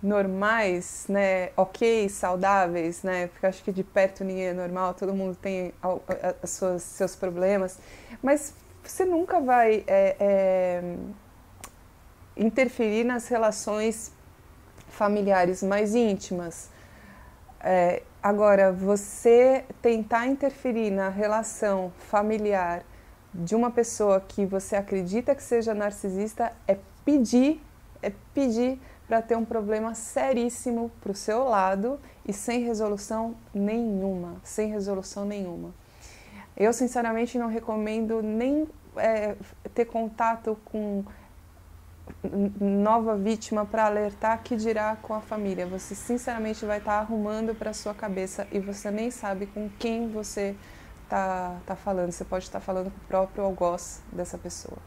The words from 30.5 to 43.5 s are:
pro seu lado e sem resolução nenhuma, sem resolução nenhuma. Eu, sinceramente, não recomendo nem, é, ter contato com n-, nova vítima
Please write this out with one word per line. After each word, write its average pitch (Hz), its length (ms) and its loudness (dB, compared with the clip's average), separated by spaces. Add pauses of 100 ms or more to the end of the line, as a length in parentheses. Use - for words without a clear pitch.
pro 202 140 -6
seu 220 300 -2
lado 208 540 2 (280)
e 208 60 -4
sem 240 300 -2
resolução 220 720 -2 (200)
nenhuma, 196 920 -2
sem 214 260 -4
resolução 202 540 -6
nenhuma. 180 500 -8 (840)
Eu, 214 160 4
sinceramente, 233 680 0
não 233 100 -2
recomendo 220 720 -2
nem, 254 460 0 (280)
é, 214 380 2 (400)
ter 233 120 2
contato 226 800 -2
com 208 360 -4 (1200)
n-, 202 380 -2
nova 214 560 4
vítima 214 480 -2